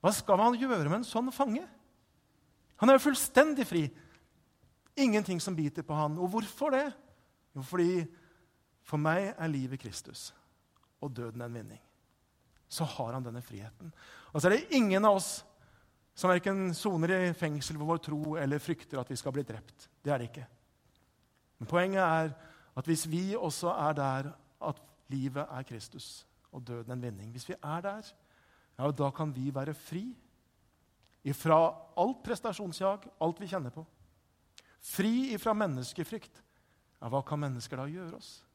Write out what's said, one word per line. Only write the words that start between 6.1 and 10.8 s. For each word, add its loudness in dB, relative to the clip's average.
Og 0
hvorfor 0
det? 2
Jo, -8
fordi 2
for 0
meg 0
er -4
livet -4
Kristus, -14